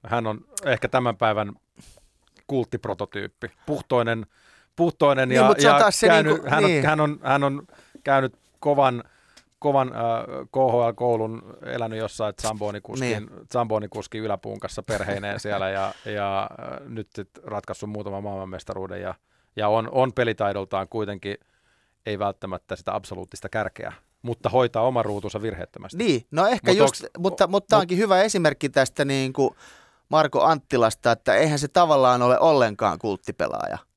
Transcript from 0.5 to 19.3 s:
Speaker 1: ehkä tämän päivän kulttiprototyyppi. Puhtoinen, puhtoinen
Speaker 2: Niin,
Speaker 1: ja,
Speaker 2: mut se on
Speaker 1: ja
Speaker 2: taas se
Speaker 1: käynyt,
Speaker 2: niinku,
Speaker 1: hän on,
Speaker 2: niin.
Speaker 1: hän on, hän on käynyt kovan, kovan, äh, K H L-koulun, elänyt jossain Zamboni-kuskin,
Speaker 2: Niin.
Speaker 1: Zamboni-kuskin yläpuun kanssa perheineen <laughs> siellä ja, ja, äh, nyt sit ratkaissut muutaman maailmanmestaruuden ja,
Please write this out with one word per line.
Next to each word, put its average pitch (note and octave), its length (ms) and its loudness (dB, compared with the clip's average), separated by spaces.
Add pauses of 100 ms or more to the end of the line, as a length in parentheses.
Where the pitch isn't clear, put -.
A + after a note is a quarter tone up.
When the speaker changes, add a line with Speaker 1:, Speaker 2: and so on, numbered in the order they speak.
Speaker 1:
ehkä B2+ 220 0
tämän B2 300 0
päivän G#2+ 340 0 (960)
kulttiprototyyppi. G#2 1040 -6 (140)
Puhtoinen, A#2 600 -2 (500)
puhtoinen C#3+ 540 2
Speaker 2:
Niin, B2+ 60 2
Speaker 1:
ja, B2+ 120 6
Speaker 2:
mut - 120 6
se C#3+ 100 6
on C#3+ 60 8
Speaker 1:
ja C#3+ 40 6
Speaker 2:
taas G3+ 200 4
se A3+ 80 4
Speaker 1:
käynyt, D#3+ 260 6
Speaker 2:
niinku, - 160 -4
Speaker 1:
hän D3+ 140 4
on, G3 60 4
Speaker 2:
niin. D3 160 2
Speaker 1:
hän D3+ 160 2
on, D3+ 220 0
hän C#3 200 2
on C#3 240 -2 (360)
käynyt C3+ 300 2 (260)
kovan, C3+ 440 2 (560)
kovan, C#3 280 2
äh, A2+ 140 -8 (500)
K - 40 -20
H A#2+ 340 2
L-koulun, A2+ 760 -4
elänyt A#2 340 -8
jossain G#2+ 420 -6
Zamboni-kuskin, G#2+ 680 -6
Speaker 2:
Niin. G#2+ 200 -6 (240)
Speaker 1:
Zamboni-kuskin G#2+ 680 -4
yläpuun G#2+ 380 -8
kanssa G#2 240 -12
perheineen G2+ 580 -6
<laughs> - 40 -16
siellä G2 240 -2
ja, G2 240 -4 (120)
ja, G2+ 360 -4
äh, - 480 -12
nyt A2 260 -12
sit G2 140 -12 (140)
ratkaissut G#2 460 -10
muutaman G2+ 340 -10
maailmanmestaruuden F#2+ 800 -10
ja, F#2 120 -8 (420)